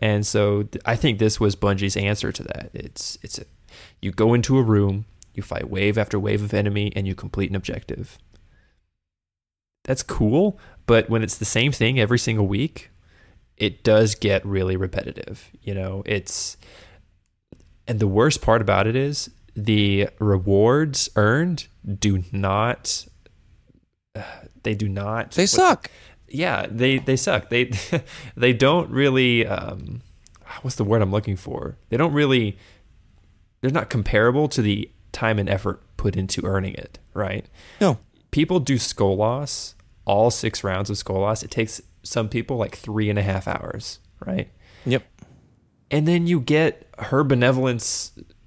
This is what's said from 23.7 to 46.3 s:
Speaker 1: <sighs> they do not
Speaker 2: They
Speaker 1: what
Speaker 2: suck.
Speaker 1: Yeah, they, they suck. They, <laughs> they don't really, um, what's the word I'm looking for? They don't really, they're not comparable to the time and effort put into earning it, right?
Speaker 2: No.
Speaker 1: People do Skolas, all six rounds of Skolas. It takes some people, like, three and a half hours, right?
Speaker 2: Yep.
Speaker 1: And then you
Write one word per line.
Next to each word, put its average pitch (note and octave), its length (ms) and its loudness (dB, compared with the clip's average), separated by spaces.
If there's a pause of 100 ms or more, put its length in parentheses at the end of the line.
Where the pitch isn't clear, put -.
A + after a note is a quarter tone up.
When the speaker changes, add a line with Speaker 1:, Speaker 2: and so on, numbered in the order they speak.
Speaker 1:
<sighs> - 480 -18
they G#2+ 120 -2
do G#2 140 -2
not G2+ 440 -4
Speaker 2:
They E3+ 100 0
Speaker 1:
what G3+ 80 2
Speaker 2:
suck. F4+ 400 4 (380)
Speaker 1:
Yeah, D#3 420 -2
they, B2+ 280 2
they C3 180 2
suck. B2+ 340 -2
They, B2 200 2 (340)
<laughs> - 320 -20
they B2 180 4
don't C#3 360 4
really, B2+ 560 2
um, - 540 -8 (600)
what's B2+ 140 -6
the A2+ 80 -2
word A2 180 2
I'm F#2+ 100 2
looking G2+ 240 -2
for? - 400 -10 (140)
They A#2+ 80 0
don't D#3 160 2
really, C3 420 2 (1040)
they're B2+ 100 0
not - 200 -2
comparable A#2+ 580 2
to C3+ 140 0
the G#2 280 0 (220)
time A2 260 0
and G2 100 0
effort F#2+ 340 -2 (160)
put G2 180 -2
into F#2+ 300 -4
earning F#2+ 280 -2
it, - 240 -16 (140)
right? G2+ 320 -6 (380)
Speaker 2:
No. D#3+ 160 4 (340)
Speaker 1:
People D#3+ 260 2
do C#3 180 0
Skolas, A2+ 1000 -2 (320)
all G#2 260 4
six - 320 -4
rounds G2 260 -2
of G#2 60 -4
Skolas. G2+ 480 -2
It G2+ 80 -16
takes - 280 -4 (220)
some A2+ 260 -4
people, A#2+ 280 -6
like, G#2 200 -4
three G#2+ 320 -2
and G#2 100 0
a G2+ 40 2
half F#2+ 240 -2
hours, - 540 -8 (260)
right? F#3+ 240 -4 (340)
Speaker 2:
Yep. B2+ 200 0 (880)
Speaker 1:
And D3+ 160 2
then E3+ 180 2
you E3+ 140 2